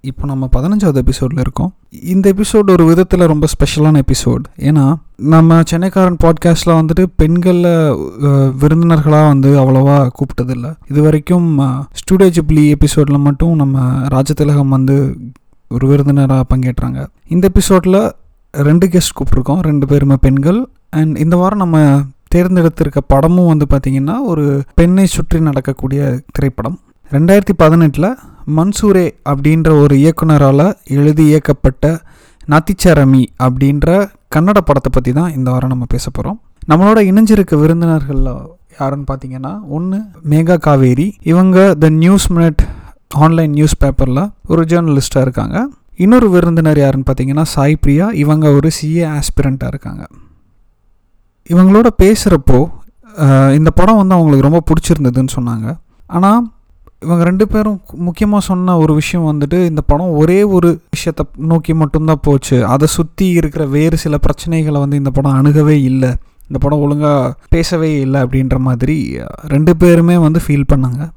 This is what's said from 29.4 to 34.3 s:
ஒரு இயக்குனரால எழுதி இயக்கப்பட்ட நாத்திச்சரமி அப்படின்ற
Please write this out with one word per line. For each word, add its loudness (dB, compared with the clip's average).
ஒரு 4
இயக்குனரால 2
எழுதி 0
இயக்கப்பட்ட 0
நாத்திச்சரமி 2
அப்படின்ற 0